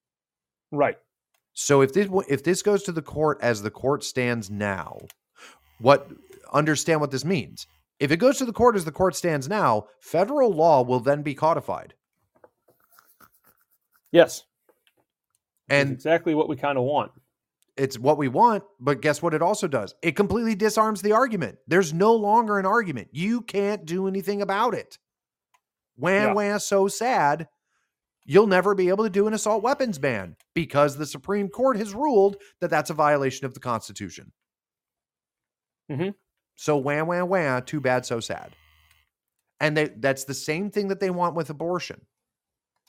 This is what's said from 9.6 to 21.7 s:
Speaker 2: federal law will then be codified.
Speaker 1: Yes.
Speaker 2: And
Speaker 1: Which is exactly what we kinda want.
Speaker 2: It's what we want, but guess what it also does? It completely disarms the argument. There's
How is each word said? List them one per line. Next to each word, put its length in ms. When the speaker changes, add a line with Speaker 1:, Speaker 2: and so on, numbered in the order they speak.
Speaker 2:
federal 540
law 300
will 160
then 240
be 100
codified. 640
Speaker 1:
Yes. 320
Speaker 2:
And 220
Speaker 1:
Which 80
is 80
exactly 300
what 120
we 80
kinda 240
want. 320
Speaker 2:
It's 220
what 220
we 80
want, 360
but 220
guess 220
what 100
it 80
also 260
does? 360
It 120
completely 380
disarms 480
the 120
argument. 440
There's 240